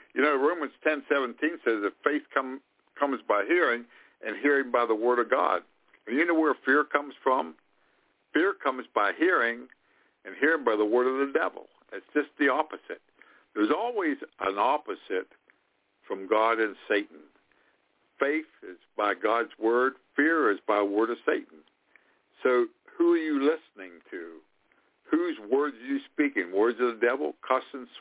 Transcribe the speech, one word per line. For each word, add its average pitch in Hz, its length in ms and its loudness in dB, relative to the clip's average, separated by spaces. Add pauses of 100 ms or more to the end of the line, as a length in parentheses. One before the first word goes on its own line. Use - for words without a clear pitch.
(140)
You 123 80 -2
know, 147 140 4
Romans 147 380 0 (100)
ten 151 240 -2
seventeen 147 560 -2
says 113 200 0
that 98 100 -2 (100)
faith 147 200 0 (100)
come, 131 280 -4 (340)
comes 139 260 -2
by 101 240 0
hearing, 135 400 0 (360)
and 110 160 -6
hearing 135 340 0
by 120 140 2
the 113 100 0
word 120 240 2
of 120 100 -2
God. 127 340 0 (440)
And 123 100 -4
you 165 80 2
know 175 80 0
where 156 220 2 (100)
fear 143 180 4
comes 147 300 -2 (100)
from? 151 320 0 (800)
Fear 185 220 0
comes 131 320 -4
by 101 260 0
hearing, 127 560 0 (560)
and 95 100 -14
hearing 151 280 0
by 117 120 2
the 107 100 2
word 120 220 2
of 135 200 -2
the 139 120 -2
devil. - 300 -4 (240)
It's 98 200 -14
just - 240 -4
the 143 120 2
opposite. 101 520 -4 (520)
There's 107 180 0
always 190 460 -2 (220)
an 98 180 -2
opposite 104 720 -2 (720)
from 95 260 -10
God 110 320 2
and 107 160 0 (120)
Satan. 104 340 -2 (960)
Faith 151 300 -2 (140)
is 92 160 -18 (160)
by 104 180 0
God's 110 460 0
word. 123 360 2 (200)
Fear 151 340 4
is 98 120 0
by 104 200 2
word 104 300 0
of 117 140 -6
Satan. - 380 -4 (800)
So 123 260 2 (300)
who 170 160 4
are 170 40 4
you 156 220 -2
listening 101 680 -4
to? 82 320 -14 (640)
Whose 165 360 -2
words 131 380 -2
are 117 80 -20
you 139 140 -4 (120)
speaking? 92 400 -2
Words 110 300 2
of 117 180 -2
the 113 60 2
devil, 135 300 -2 (120)
cussing, 127 400 -4 (140)